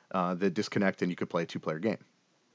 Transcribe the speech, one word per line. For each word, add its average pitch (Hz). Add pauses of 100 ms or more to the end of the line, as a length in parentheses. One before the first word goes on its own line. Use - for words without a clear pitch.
(120)
uh, 90
that 92
disconnect 101
and 90
you 87
could -
play 85
a -
two-player 80
game. 95 (560)